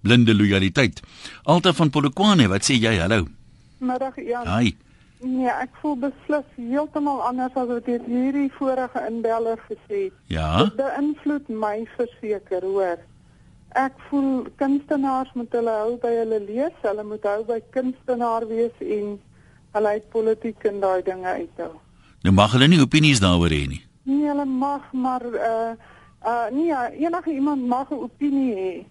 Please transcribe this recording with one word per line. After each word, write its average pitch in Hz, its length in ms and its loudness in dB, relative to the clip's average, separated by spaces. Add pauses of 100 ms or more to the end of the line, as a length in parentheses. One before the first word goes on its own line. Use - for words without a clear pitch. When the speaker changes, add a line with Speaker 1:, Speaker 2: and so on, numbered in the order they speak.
Speaker 1:
blinde 113 340 6
lojaliteit. 98 640 2 (440)
Alta 175 280 4
van 156 180 4
Polokwane, 147 580 4
wat 98 140 2
sê 131 160 2
jy? 113 200 4
Hallo. 92 280 2 (540)
Speaker 2:
Middag, 254 360 -4
Jan. 240 300 -6
Speaker 1:
Hi. 110 300 0 (440)
Speaker 2:
Nee, 254 300 -2
ek 226 200 -6 (120)
voel 294 140 -2
beslis 277 480 -4 (120)
heeltemal 285 680 -4
anders 254 340 -2
as 254 100 -2
wat 240 180 -4
dit 240 220 -2
hierdie 262 460 -2
vorige 262 560 -4
inbeller 226 500 -2 (100)
gesê 202 360 -6
het. 190 80 -8 (160)
Speaker 1:
Ja? 80 360 0
Speaker 2:
Dit 208 120 -2
beïnvloed 285 720 -4
my 220 360 -4 (120)
verseker, 208 680 -6
hoor. 190 360 -2 (800)
Ek 262 160 0 (160)
voel 269 380 -2 (100)
kunstenaars 277 800 0
moet 240 180 -8
hulle 233 180 0
hou 220 300 -2
by 240 80 -2
hulle 226 380 -2
lees, 254 260 -4 (100)
hulle 208 220 -2
moet 208 200 -10
hou 208 200 -2
by 226 160 -4 (100)
kunstenaar 240 800 -2
wees 226 320 -2
en 208 380 -4 (540)
hulle 214 160 2
uit 214 220 -2
politiek 220 540 -2
en 202 160 0
daai 190 220 2
dinge 185 260 -4
uithou. 170 460 -6 (500)
Speaker 1:
Nou 92 100 4
mag 104 180 6
hulle 127 160 6
nie 170 120 8
opinies 143 400 4
daaroor 87 320 4
hê 71 160 -2
nie. 69 140 -10 (220)
Speaker 2:
Nee, 285 240 0
hulle 285 180 -2
mag, 269 340 -2 (120)
maar, 254 300 -2
eh, 226 500 -4 (520)
eh, 233 280 -2
nee, 320 200 0 (320)
enige 339 280 -2
iemand 277 340 0
mag 254 240 -2
'n 302 100 -4
opinie 269 540 -2
hê 185 360 -6